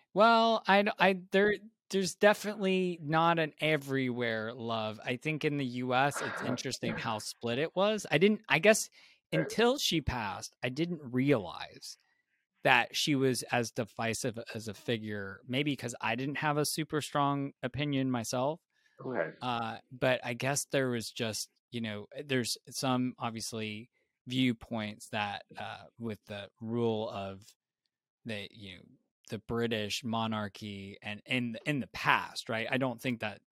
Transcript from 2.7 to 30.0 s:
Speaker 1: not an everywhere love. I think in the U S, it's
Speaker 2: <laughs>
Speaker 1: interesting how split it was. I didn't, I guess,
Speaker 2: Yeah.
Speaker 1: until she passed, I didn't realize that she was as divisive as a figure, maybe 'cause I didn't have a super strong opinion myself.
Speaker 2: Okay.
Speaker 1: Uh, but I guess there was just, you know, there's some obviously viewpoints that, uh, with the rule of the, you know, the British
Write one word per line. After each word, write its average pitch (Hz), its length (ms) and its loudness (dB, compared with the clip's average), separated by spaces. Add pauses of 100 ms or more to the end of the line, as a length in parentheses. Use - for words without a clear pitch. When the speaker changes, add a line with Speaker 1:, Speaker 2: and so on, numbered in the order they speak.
Speaker 1:
not 165 360 4
an 156 220 0
everywhere 127 920 0
love. 113 500 -4
I 127 140 -2
think 156 280 -4
in 147 120 0
the 139 80 0
U 123 300 -2
S, 135 260 4
it's 139 220 -6
Speaker 2:
<laughs> - 40 -4
Speaker 1:
interesting 123 500 -4
how 113 220 -4
split 117 400 -4
it 160 160 -2
was. 202 360 2
I 147 80 4
didn't, 202 280 4
I 143 120 4
guess, 208 320 6 (420)
Speaker 2:
Yeah. 156 80 2
Speaker 1:
until 240 380 2
she 160 240 0
passed, 107 600 -4
I 127 60 0
didn't 156 340 -2
realize 123 960 0 (640)
that 127 320 6
she - 200 2
was 131 300 2
as 120 260 0
divisive 113 680 -4 (160)
as 110 140 -8
a 101 60 -6
figure, 104 760 -6
maybe 139 260 0
'cause 120 260 -8
I 113 140 0
didn't 135 220 -4
have 147 220 0
a 147 80 2
super 156 340 -2
strong 139 520 0 (100)
opinion 135 480 0
myself. 127 500 -2 (400)
Speaker 2:
Okay. 107 300 -2 (100)
Speaker 1:
Uh, 117 380 -4 (120)
but 127 320 2
I 123 120 -6
guess 131 320 -2
there 135 240 2
was 117 200 -2
just, - 380 -4 (220)
you 120 100 -6
know, 104 260 -6 (180)
there's 131 340 0 (100)
some 127 500 0
obviously 110 680 -6 (380)
viewpoints 117 800 0
that, 104 360 -4 (120)
uh, 98 280 -12 (140)
with 113 280 -8
the 101 240 -10 (100)
rule 113 480 -2
of 98 320 -10 (840)
the, 101 260 -8
you 95 240 -16
know, - 60 -20 (480)
the 113 80 -6
British 113 680 -2